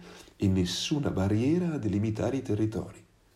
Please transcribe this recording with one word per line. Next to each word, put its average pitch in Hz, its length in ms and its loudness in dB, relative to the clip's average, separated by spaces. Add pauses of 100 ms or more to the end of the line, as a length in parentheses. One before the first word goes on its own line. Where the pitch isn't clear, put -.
(360)
e 101 120 0
nessuna 95 640 0
barriera 123 640 2
a 147 40 -4
delimitare 107 600 0
i 127 40 -4
territori. 107 640 -4 (300)